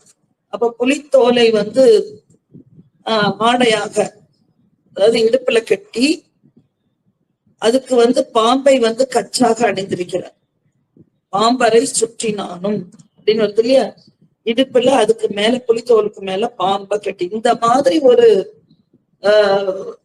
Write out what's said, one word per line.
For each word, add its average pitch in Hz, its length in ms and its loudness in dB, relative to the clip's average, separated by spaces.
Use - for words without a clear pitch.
அப்ப 233 240 -4
புலித்தோலை 247 800 0
வந்து, 220 640 2
ஆஹ், 214 320 -2
ஆடையாக, 220 760 -2
அதாவது 226 260 2
இடுப்புல 226 440 0
கட்டி, 254 600 -4
அதுக்கு 254 360 0
வந்து 240 300 2
பாம்பை 262 540 2
வந்து 226 280 0
கச்சாக 233 640 -2
அணிந்திருக்கிறார். 185 640 -8
"பாம்பரை 226 560 2
சுற்றினானும்" 196 840 -6
அப்படின்னு 220 280 0
வருது 208 160 -2
இல்லையா? 247 360 2
இடுப்புல 247 400 0
அதுக்கு 220 420 0
மேல, 208 320 -2
புலித்தோலுக்கு 220 600 0
மேல 196 260 -6
பாம்பை 202 520 -4
கட்டி, 185 320 -8
இந்த 226 240 0
மாதிரி 262 440 0
ஒரு, 233 540 4
ஆஹ், 196 720 0